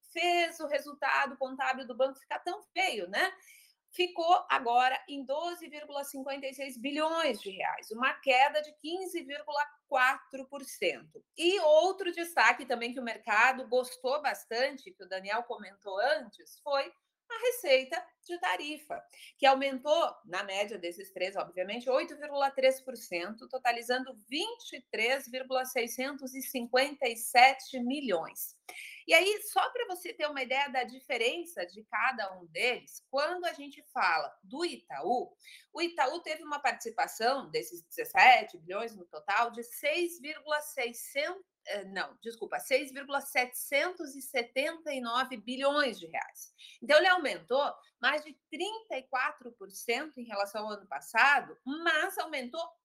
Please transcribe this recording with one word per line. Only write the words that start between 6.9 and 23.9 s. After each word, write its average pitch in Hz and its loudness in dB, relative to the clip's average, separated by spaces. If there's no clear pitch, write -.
de 196 -8
reais, - -6
uma 247 0
queda 285 4
de 294 -12
quinze 339 -8
vírgula 285 -4
quatro 262 2
por 277 -12
cento. - -4
E 359 2
outro 349 6
destaque 269 4
também 240 -2
que 269 -6
o 254 -6
mercado 233 2
gostou 247 0
bastante, 247 -4
que 190 -20
o 180 -20
Daniel 190 -4
comentou 202 -2
antes, 254 2
foi 285 2
a 453 -6
receita 339 -2
de 349 -10
tarifa, 302 -6
que - 0
aumentou, 269 4
na 180 -6
média 202 -4
desses 180 -10
três, 185 -4
obviamente, 190 -4
oito 294 0
vírgula 285 -2
três 262 4
por 254 -12
cento, 214 -8
totalizando 254 -2